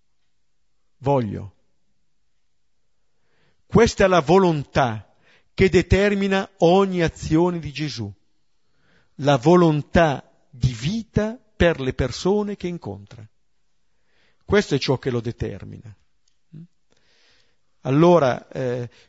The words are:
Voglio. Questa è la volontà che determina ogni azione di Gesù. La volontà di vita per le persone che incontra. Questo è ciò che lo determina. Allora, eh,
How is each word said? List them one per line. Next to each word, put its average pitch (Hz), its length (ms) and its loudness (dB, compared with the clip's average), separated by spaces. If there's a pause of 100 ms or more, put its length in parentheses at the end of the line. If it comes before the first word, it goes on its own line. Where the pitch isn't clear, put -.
(1000)
Voglio. 107 560 -4 (2000)
Questa 214 400 2
è - 20 6
la 185 120 4
volontà 147 960 0 (400)
che 190 140 2
determina 196 800 0 (120)
ogni 180 420 2
azione 165 580 -2
di 151 120 -12
Gesù. 120 420 -10 (1000)
La 139 220 0
volontà 156 920 2 (200)
di 127 220 -2
vita 214 680 -6 (160)
per 165 240 0
le 127 140 -4
persone 202 640 -4
che - 120 -10
incontra. 107 600 -14 (1160)
Questo 196 300 0
è - 20 0
ciò 131 220 -2
che - 100 -8
lo 120 120 -4
determina. 107 680 -12 (1900)
Allora, 151 680 2
eh, 123 400 -8 (200)